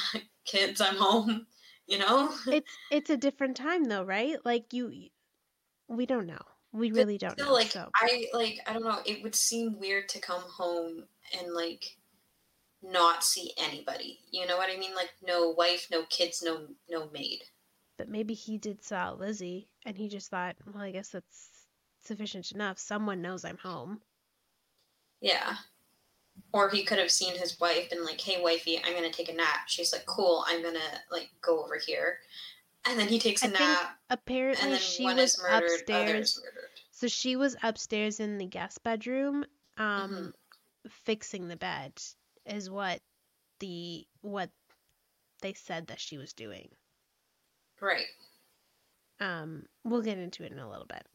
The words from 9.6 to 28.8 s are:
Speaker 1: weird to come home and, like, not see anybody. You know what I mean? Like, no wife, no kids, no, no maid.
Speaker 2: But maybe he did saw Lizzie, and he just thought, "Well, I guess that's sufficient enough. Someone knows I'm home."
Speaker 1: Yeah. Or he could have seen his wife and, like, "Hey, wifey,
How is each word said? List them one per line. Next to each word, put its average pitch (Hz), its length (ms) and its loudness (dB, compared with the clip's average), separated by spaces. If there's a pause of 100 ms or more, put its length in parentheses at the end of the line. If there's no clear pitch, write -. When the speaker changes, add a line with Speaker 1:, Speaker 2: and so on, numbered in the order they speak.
Speaker 1:
weird 196 320 0
to - 100 -6
come 180 220 -4
home 170 680 -4 (240)
and, 175 220 -6
like, - 440 -6 (840)
not 175 420 6
see 170 340 0
anybody. - 600 -4 (100)
You 180 160 -4
know 180 120 2
what 185 120 2
I 185 80 -4
mean? 190 160 -6
Like, 180 280 -4
no 175 280 4
wife, 175 400 2
no 165 160 2
kids, - 360 0
no, 160 340 -4 (120)
no 160 220 -4
maid. - 340 -8 (540)
Speaker 2:
But - 100 -8
maybe 214 240 -4
he 214 240 -8
did 208 260 -8
saw 185 300 -4
Lizzie, 190 580 -8 (140)
and 202 140 -10
he 208 100 -6
just 202 220 -10
thought, 180 340 -4
"Well, 202 180 -12
I 196 100 -8
guess 196 180 -10
that's - 560 -16 (340)
sufficient 202 520 -8
enough. 196 260 -4
Someone 208 420 -2
knows 175 240 -6
I'm 175 140 -10
home." 180 440 -10 (1160)
Speaker 1:
Yeah. 202 360 0 (960)
Or 202 180 6
he 202 140 2
could 202 140 2
have 175 140 4
seen 185 240 2
his 180 240 -4
wife 170 320 2
and, 170 120 -4
like, 156 160 -6
"Hey, 180 220 0
wifey, 165 400 2